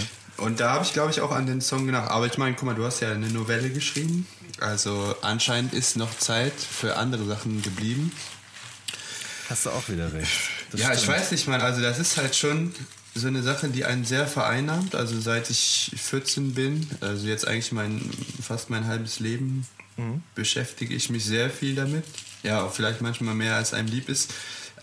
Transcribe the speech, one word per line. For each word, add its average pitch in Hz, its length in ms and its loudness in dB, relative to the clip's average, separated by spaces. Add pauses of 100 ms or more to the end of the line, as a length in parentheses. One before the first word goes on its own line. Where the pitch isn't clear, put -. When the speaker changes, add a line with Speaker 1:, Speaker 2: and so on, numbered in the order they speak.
(380)
Speaker 1:
und 110 240 0
da 120 100 6
habe 147 140 2
ich, - 80 0
glaub 151 180 4
ich, 156 100 0
auch 143 100 2
an 131 140 2
den 131 160 2
Song 135 240 2
gedacht. 127 240 2
Aber 117 160 4
ich 120 140 0
meine, 131 160 2
guck 135 100 -4
mal, 127 100 0
du 113 100 2
hast 123 160 -2
ja 113 100 0
eine 107 160 0
Novelle 113 420 2
geschrieben. 160 560 0 (340)
Also 101 640 0
anscheinend 120 520 2
ist 127 240 2
noch 113 200 -2
Zeit 120 360 2
für - 440 -2
andere 113 280 0
Sachen 104 360 -2
geblieben. 107 500 0 (1400)
Speaker 2:
Hast - 160 0
du - 60 0
auch 120 180 -2
wieder 82 240 0
recht. 78 180 0 (400)
Das 104 80 -2
Speaker 1:
Ja, 113 140 4
ich 226 60 4
Speaker 2:
stimmt. 143 180 4
Speaker 1:
weiß 190 140 0
nicht, 165 160 2
Mann. 131 140 4
Also 123 200 2
das 120 180 2
ist 175 180 2
halt 135 180 2
schon 160 380 2 (400)
so 113 140 0
eine 131 160 2
Sache, 139 240 2
die 131 160 0
einen 123 220 2
sehr 131 200 2
vereinnahmt. 143 680 2
Also 117 240 0
seit 117 300 0
ich - 480 2
vierzehn 135 560 0
bin, 143 340 0 (140)
also 101 260 -2
jetzt 107 180 0
eigentlich 113 280 0
mein, 107 360 -2 (320)
fast 113 280 -4
mein 113 180 0
halbes 113 320 -2
Leben, 127 480 -2 (300)
Speaker 2:
Mhm. 123 260 -2 (120)
Speaker 1:
beschäftige 120 600 -2
ich 123 140 0
mich 113 160 0
sehr 113 240 2
viel 135 260 -2
damit. 143 300 0 (380)
Ja, 107 200 2
auch 95 100 -4
vielleicht 113 280 0
manchmal 117 340 0
mehr, 110 220 2
als 113 160 0
einem 110 160 0
lieb 127 180 -2
ist. - 240 0 (520)